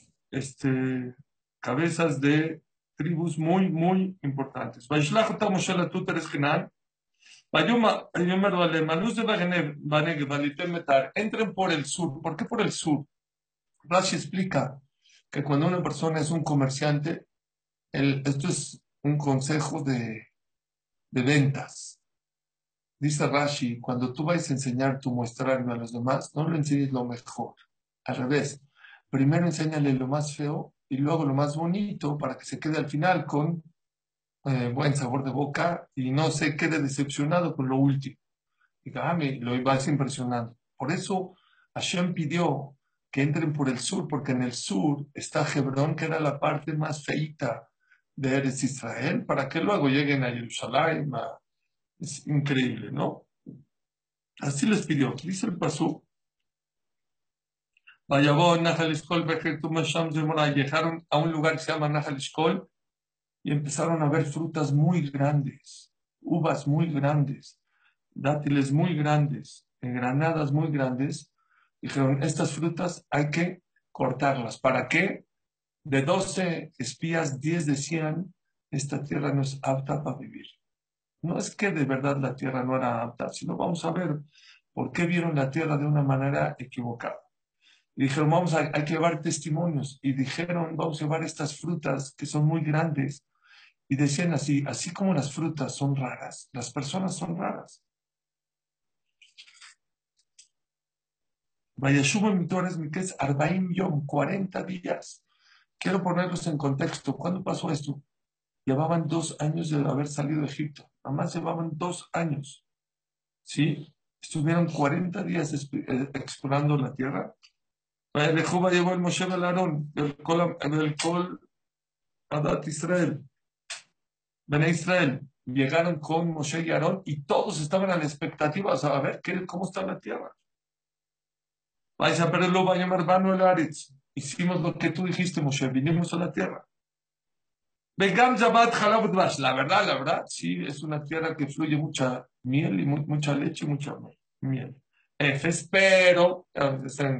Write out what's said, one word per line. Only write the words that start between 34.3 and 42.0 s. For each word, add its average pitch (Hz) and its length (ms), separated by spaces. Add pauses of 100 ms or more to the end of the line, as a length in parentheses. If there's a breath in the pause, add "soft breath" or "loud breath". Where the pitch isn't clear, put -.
eh, 123 280
buen 139 220
sabor 131 300
de 131 80
boca 147 640
y 131 160
no 156 180
se 151 260
quede 160 240
decepcionado 147 760
con 131 120
lo 131 80
último. 135 400 (680)
Diga, 131 260
"Ah, - 40
me, 135 260
lo 123 240
vas 135 240
impresionando". 123 680 (200)
Por 160 160
eso 185 420 (400 loud breath)
Hashem 175 400